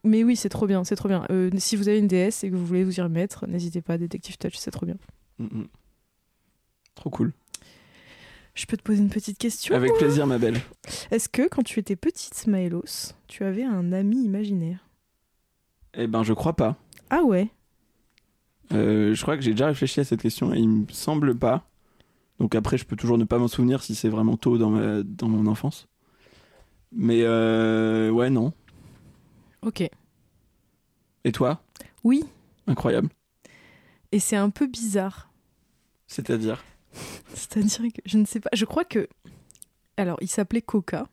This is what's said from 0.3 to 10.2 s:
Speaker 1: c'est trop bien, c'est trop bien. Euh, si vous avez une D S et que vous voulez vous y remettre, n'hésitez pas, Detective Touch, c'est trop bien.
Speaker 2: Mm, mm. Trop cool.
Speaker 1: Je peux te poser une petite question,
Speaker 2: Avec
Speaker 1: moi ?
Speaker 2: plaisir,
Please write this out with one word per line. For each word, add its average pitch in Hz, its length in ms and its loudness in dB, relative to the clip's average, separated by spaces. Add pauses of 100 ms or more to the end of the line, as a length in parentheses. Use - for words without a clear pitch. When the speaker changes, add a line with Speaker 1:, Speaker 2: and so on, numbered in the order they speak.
Speaker 1:
c'est 220 100 -4
trop 208 200 -2
bien, 190 180 2
c'est 208 100 -2
trop 196 140 -4
bien. 185 220 0
Euh, 185 260 2
si 190 180 -2
vous 202 140 0
avez 208 100 4
une 208 80 4
D 185 80 4
S 185 300 0
et 196 40 -4
que 185 60 -2
vous 180 100 -2
voulez 180 200 2
vous 185 120 -2
y 185 40 -2
remettre, 175 460 -2
n'hésitez 175 340 -4
pas, 170 160 -2
Detective 175 400 -8
Touch, - 180 -6
c'est - 160 -10
trop - 140 -8
bien. 170 100 -6 (440)
Speaker 2:
Mm, 117 60 -8
mm. 110 220 -8 (1300)
Trop - 140 -10
cool. - 240 -2 (1200)
Speaker 1:
Je - 140 -10
peux 226 100 -4
te - 60 -14
poser 214 160 2
une 202 100 4
petite 208 280 -6
question, - 380 -2
Speaker 2:
Avec 127 140 4
Speaker 1:
moi ? 453 80 4
Speaker 2:
plaisir, 147 280 4